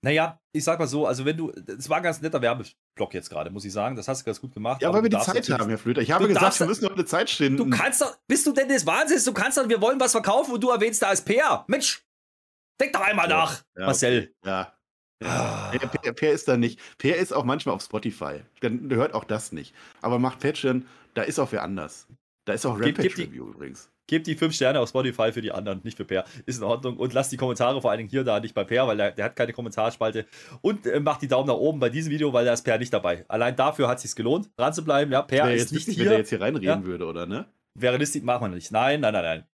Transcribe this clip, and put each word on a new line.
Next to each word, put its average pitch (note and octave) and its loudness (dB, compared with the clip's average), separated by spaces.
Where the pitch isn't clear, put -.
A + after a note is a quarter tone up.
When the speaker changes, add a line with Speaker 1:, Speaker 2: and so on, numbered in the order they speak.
Speaker 1:
Naja, D#3 2
ich D3 -2
sag E3 0
mal E3 0
so, C#3+ 0
also B2+ -2
wenn D3+ 0
du, D#3+ -4
es A2+ -10
war D3+ 2
ein F3+ -2
ganz E3 -2
netter D3+ -2
Werbeblock A#2+ -4
jetzt F2 -8
gerade, D#2+ -6
muss G#2 -12
ich G2 -8
sagen, A2 -2
das G#2+ -10
hast C3 -6
du - -10
ganz A2+ -6
gut C3 -14
gemacht, A#2 -4
Speaker 2:
Ja, D#3+ 2
Speaker 1:
aber G3 4
Speaker 2:
weil A3 4
wir A3+ 4
Speaker 1:
du G#3 4
Speaker 2:
die - -
Speaker 1:
darfst G3+ 2
Speaker 2:
Zeit F#3 0
Speaker 1:
natürlich D3+ 0
Speaker 2:
haben, G#2+ 0
Herr A2 -2
Flöter. B2 0
Ich A#2+ 0
habe F#3+ 4
Speaker 1:
du G#3 4
Speaker 2:
gesagt, F#3 4
Speaker 1:
darfst F#3+ 2
Speaker 2:
wir E3+ 2
müssen - -2
noch F#3+ -2
eine F3+ 0
Zeit F#3 0
schinden. C3+ 2
Speaker 1:
Du A#3 2
kannst C4 2
doch, C4+ 0
bist C#4 4
du D4 2
denn C4+ 2
des B3+ 2
Wahnsinns? C4 2
Du B3 0
kannst G#3+ 0
doch, C4 2
wir A3+ 2
wollen B3+ 4
was B3+ 2
verkaufen A#3+ 2
und G#3+ -2
du B3 4
erwähnst A3+ 2
da G3+ 2
als G3+ 0
Peer. A#3 2
Mensch, - -2
denk C4+ 0
doch - 0
einmal F#3+ 2
Speaker 2:
Ja, D#3+ 4
Speaker 1:
nach, D#3 0
Speaker 2:
ja, F#2 -2
Speaker 1:
Marcel. B2 4
Speaker 2:
okay, - -4
ja. F#2+ -2
Ja. E2+ -8
Speaker 1:
Ah. E2+ -4
Speaker 2:
Per, B2+ -2
Per, - -4
Per D#3 2
ist C#3+ 2
da B2+ 4
nicht. A#2+ 2
Per D#3 2
ist F3+ 0
auch C3+ 0
manchmal C3 0
auf G2 -8
Spotify. D2 -6
Dann A#2+ -4
hört B2+ 0
auch A2 -2
das - -6
nicht. D2+ -12
Aber A#2+ 0
macht B2+ 0
Patreon, B2+ -2
da A2+ -2
ist D3+ -2
auch C3 0
wer G#2+ -4
anders. E2+ -10
Da G#2 -4
ist A2+ -4
auch B2 0
Speaker 1:
Gib, G#2 -2
gib C#3+ 2
Speaker 2:
Rampage - 2
Speaker 1:
die, F3 -6
Speaker 2:
Review - -14
übrigens. - -14
Speaker 1:
gib D#3+ 0
die D#3+ -2
fünf D#3+ 0
Sterne C#3 2
auf A#2 0
Spotify A#2 0
für A2+ -6
die G#2+ -6
anderen, G2 -6
nicht A#2 -12
für F#2+ -8
Per. F#2 0
Ist B2 -6
in A2+ -8
Ordnung. A#2+ -2
Und B2+ -4
lasst C3+ 0
die - -8
Kommentare B2+ 0
vor A#2+ 2
allen G#2+ 0
Dingen A2+ -8
hier C3 -2
da, G#2+ 2
nicht A2+ -10
bei G2+ 0
Per, B2 2
weil A2 0
der, G2+ 0
der G2+ -4
hat A#2 -6
keine A#2 -2
Kommentarspalte. A2 -4
Und, G#3 -2
äh, - 0
macht D3 0
die C#3+ -4
Daumen C3+ 2
nach A#2+ 2
oben D3+ 0
bei B2 2
diesem D#3 -4
Video, D3 0
weil A#2+ 4
da A#2+ 4
ist A#2 -6
Per A2+ 2
nicht A#2+ -4
dabei. F2+ 0
Allein A#2 0
dafür C3+ 2
hat B2 0
sich's - -10
gelohnt, C#3 0
dran C3+ 0
zu E3 -6
bleiben. D3 2
Ja, C3 4
Per C3+ 2
Speaker 2:
Wäre B2 4
Speaker 1:
ist A#2 2
Speaker 2:
jetzt B2 -4
Speaker 1:
nicht - -4
Speaker 2:
witzig, G#3 -2
Speaker 1:
hier. A#2 2
Speaker 2:
wenn G3+ 6
der D3+ 6
jetzt G#2+ -2
hier G#2 -2
reinreden G#2+ 0
Speaker 1:
Ja. G2+ 0
Speaker 2:
würde, F2 -6
oder, E2 -6
ne? G#2 -10
Speaker 1:
Wäre B2 2
lustig, D3 -2
machen A#2+ 0
wir F2+ -8
nicht. F2 -12
Nein, C3 2
nein, A2 2
nein, F#2+ 0
nein. D#2+ -4